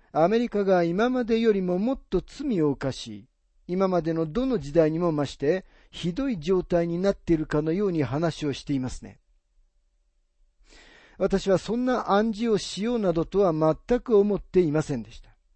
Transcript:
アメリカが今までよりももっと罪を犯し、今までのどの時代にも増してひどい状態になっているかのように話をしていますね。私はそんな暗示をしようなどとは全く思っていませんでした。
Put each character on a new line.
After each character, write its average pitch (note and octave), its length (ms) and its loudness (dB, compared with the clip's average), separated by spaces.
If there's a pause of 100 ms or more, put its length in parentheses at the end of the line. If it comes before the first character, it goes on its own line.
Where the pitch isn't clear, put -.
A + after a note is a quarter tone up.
(120)
ア D#3 160 4
メ A3 100 2
リ A#3+ 120 0
カ G3+ 160 -2
が F3+ 180 4
今 F#3+ 260 0
ま B3+ 140 -2
で A3+ 160 0
よ A3+ 140 4
り G3 80 0
も F3+ 180 0
も B3 140 0
っ - 60 -6 (100)
と F3+ 120 0
罪 B3 400 -4
を D3 100 4
犯 C3+ 200 -4
し、 G#2 380 -14 (400)
今 F#3+ 180 0
ま F3+ 140 0
で E3 100 -4
の E3 140 0
ど F#3+ 200 -4
の A#3+ 140 -2
時 C#3+ 140 -10
代 D#3 180 4
に D#3+ 80 -2
も F3 140 0
増 D3 100 0
し - 140 -8
て F3 260 0 (280)
ひ F3 200 -4
ど C4+ 160 -4
い G3+ 140 -4
状 F3+ 220 0
態 E3+ 260 0
に E3+ 100 -4
な G3 120 2
っ G3 40 -2
て - 180 0
い D#3+ 40 4
る D#3 80 -2
か D3+ 160 0
の D#3+ 100 -2
よ G3+ 140 0
う F#3 80 0
に D3+ 100 0
話 D3+ 420 -2
を C#3 60 -2
し - 140 -8
て D3 80 -4
い C3+ 80 -2
ま B2+ 80 -4
す - 140 -10
ね。 G2+ 180 -20 (2000)
私 G3 320 0
は F#3 80 6
そ G#3 200 -2
ん B3 80 -2
な B3+ 260 -2
暗 G#3+ 220 2
示 A3+ 180 -2
を G3+ 60 2
し - 260 -6
よ A#3+ 120 -2
う A#3 40 -2
な F#3 140 0
ど D#3+ 100 0
と F#3+ 160 -2
は F#3 140 4
全 D#3 480 0
く A3 160 2
思 G3+ 180 4
っ F3 60 -6
て - 180 0
い D#3 140 2
ま D#3 80 2
せ C#3+ 160 -4
ん A2 60 -8
で - 100 -18
し - 80 -20
た。 - 80 -20 (260)